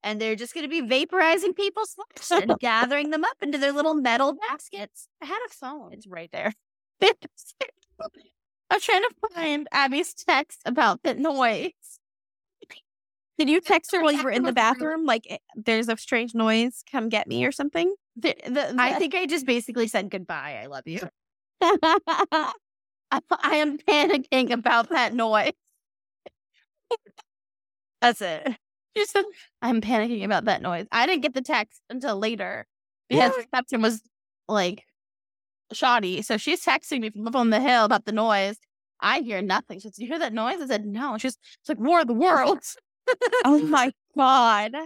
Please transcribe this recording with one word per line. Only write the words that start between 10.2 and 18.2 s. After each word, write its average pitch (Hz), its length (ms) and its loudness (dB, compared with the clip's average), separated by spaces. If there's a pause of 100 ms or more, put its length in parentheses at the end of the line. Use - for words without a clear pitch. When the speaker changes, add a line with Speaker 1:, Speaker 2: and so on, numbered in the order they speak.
Speaker 3:
about 240 380 2
the 269 100 0
noise. 269 840 -2 (1400)
Speaker 2:
Did 294 120 2
you 320 120 4
text 339 300 0
her 359 100 0
while 311 120 4
you 294 100 -2
were 254 80 -2
in 240 120 0
the 254 100 0
Speaker 3:
<laughs> - 0 -
Speaker 2:
bathroom? 262 520 0
Like, 226 240 0
"Eh, - 80 -10 (180)
there's 220 340 0
a 226 80 -2
strange 233 360 -2
noise. 226 560 0
Come 226 200 0
get 214 180 0
me," 247 180 0
or 269 60 2
something? 339 420 -2 (220)
Speaker 3:
The, 247 180 -2 (140)